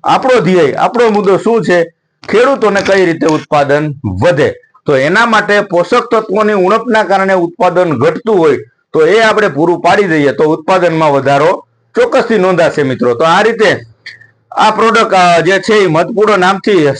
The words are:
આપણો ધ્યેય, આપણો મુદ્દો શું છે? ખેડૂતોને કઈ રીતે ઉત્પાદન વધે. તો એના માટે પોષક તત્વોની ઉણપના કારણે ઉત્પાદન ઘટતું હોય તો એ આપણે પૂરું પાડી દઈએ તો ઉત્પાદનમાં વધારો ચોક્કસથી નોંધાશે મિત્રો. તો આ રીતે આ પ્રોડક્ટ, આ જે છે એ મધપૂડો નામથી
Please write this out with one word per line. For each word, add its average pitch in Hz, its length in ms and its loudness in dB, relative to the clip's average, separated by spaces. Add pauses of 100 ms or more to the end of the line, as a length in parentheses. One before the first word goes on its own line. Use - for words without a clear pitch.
આપણો 226 360 2
ધ્યેય, 160 340 2
આપણો 233 360 0
મુદ્દો 196 280 0
શું 220 260 -2
છે? 175 140 0 (500)
ખેડૂતોને 214 540 0
કઈ 190 220 2
રીતે 165 220 -2
ઉત્પાદન 147 680 0 (280)
વધે. 143 320 0 (320)
તો 147 100 0
એના 175 300 0
માટે 208 340 0
પોષક 196 500 -2
તત્વોની 214 420 -2
ઉણપના 214 520 0
કારણે 190 300 0
ઉત્પાદન 175 640 -2
ઘટતું 170 400 0
હોય 156 180 2 (360)
તો 156 140 2
એ 202 140 2
આપણે 214 280 2
પૂરું 165 320 -2
પાડી 196 280 0
દઈએ 147 240 0
તો 160 120 0
ઉત્પાદનમાં 160 680 0
વધારો 139 540 0 (280)
ચોક્કસથી 247 440 0
નોંધાશે 180 440 0
મિત્રો. 127 320 -2
તો 160 100 -2
આ 175 180 2
રીતે 202 380 0 (680)
આ - 200 0
પ્રોડક્ટ, 220 440 0
આ 175 260 2
જે 185 180 0
છે 214 160 -2
એ 202 120 2
મધપૂડો 196 500 0
નામથી 180 640 0